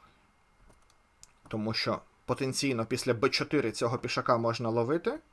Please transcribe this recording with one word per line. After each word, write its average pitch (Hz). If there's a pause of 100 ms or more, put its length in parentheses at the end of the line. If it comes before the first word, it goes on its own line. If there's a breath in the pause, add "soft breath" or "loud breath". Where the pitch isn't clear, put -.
(1500 soft breath)
Тому 110
що - (240)
потенційно 131
після 123
Б 131
чотири 131
цього 120
пішака 123
можна 117
ловити. 147 (140)